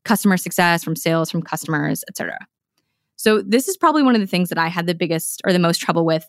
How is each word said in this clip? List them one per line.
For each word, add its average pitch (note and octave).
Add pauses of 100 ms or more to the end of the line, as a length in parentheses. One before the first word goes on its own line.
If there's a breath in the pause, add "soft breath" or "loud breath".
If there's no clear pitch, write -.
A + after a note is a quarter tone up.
customer G3
success, E3+
from D#3+
sales, E3
from E3
customers, D#3
et -
cetera. - (800)
So G#3+
this G#3+
is F#4+
probably D#4
one B3+
of G#3+
the F#3+
things F3+
that E3+
I E3
had E3+
the F3
biggest E3
or G3
the F3+
most E3+
trouble E3
with, D#3+